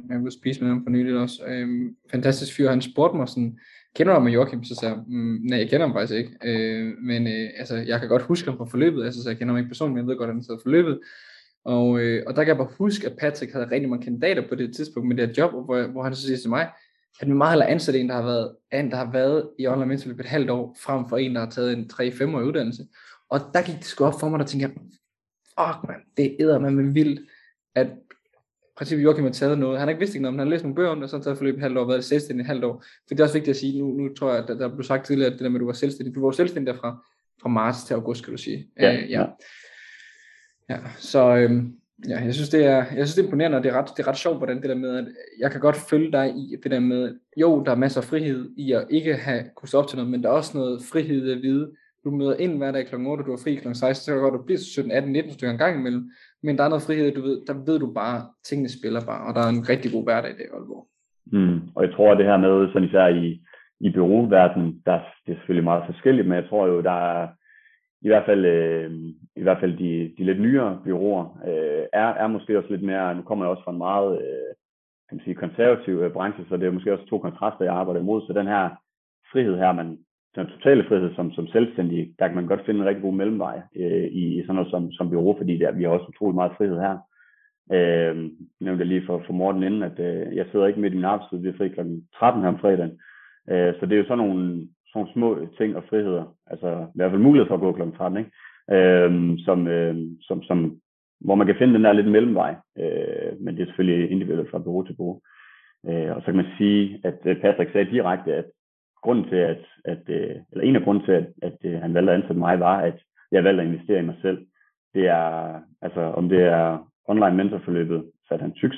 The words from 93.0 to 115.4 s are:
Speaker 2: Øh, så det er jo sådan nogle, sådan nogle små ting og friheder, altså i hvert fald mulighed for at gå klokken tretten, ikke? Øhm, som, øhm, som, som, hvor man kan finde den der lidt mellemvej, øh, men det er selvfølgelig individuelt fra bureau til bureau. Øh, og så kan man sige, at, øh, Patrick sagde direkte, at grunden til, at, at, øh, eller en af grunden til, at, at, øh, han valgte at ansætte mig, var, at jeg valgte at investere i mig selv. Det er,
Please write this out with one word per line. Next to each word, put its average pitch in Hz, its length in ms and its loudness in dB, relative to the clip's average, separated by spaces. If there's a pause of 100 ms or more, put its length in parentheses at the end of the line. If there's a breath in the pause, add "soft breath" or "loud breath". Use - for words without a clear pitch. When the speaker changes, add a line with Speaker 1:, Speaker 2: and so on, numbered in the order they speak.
Speaker 2:
Øh, 90 300 2
så 101 60 -4
det 95 80 0
er 104 80 6
jo 90 60 0
sådan 120 180 0
nogle, 90 420 -2 (200)
sådan 110 120 -8
nogle 98 140 -6
små 110 340 0 (100)
ting 107 180 -2
og 82 140 -10
friheder, 95 460 -2 (120)
altså 87 220 -8 (260)
i - 20 -16
hvert 92 140 2
fald 98 100 4
mulighed 131 260 8
for 95 80 0
at 87 60 0
gå 92 100 2
klokken 85 240 -4
tretten, 92 240 -4
ikke? 110 120 -8 (400 loud breath)
Øhm, 87 640 6
som, 90 300 0
øhm, 82 540 -2
som, 92 220 -6
som, 82 320 0 (440)
hvor 98 160 2
man 101 120 4
kan 101 120 6
finde 123 140 6
den 110 100 6
der 107 100 8
lidt 104 180 4
mellemvej, 107 440 4 (220)
øh, - 640 -4
men 92 160 -8
det 87 60 -4
er 87 40 -4
selvfølgelig 87 460 0
individuelt 90 400 -2
fra 85 80 -6
bureau 87 240 -4
til - 120 -14
bureau. - 260 -8 (680 soft breath)
Øh, 82 260 -4
og - 60 -10
så - 40 -12
kan 87 100 0
man 92 220 0
sige, 104 460 2
at, 87 220 -4
øh, 90 160 0
Patrick - 300 2
sagde 98 200 0
direkte, 90 420 0
at 82 120 -4 (560)
grunden 113 280 0
til, 92 60 -2
at, 82 280 0 (220)
at, 85 220 -8
øh, 85 280 -4 (160)
eller - 120 -6
en 131 120 4
af - 80 2
grunden 101 220 0
til, 95 60 2
at, 82 160 4 (140)
at, 87 220 -8
øh, 85 180 -4
han 85 120 -4
valgte 90 180 4
at 90 60 4
ansætte 87 220 -2
mig, 87 200 2
var, 90 220 4
at 85 160 -2 (340 soft breath)
jeg 90 120 4
valgte 92 200 4
at 82 40 -2
investere 85 320 0
i 85 60 -2
mig 82 160 -6
selv. 92 180 -2 (540)
Det 92 140 4
er, 82 520 0 (220)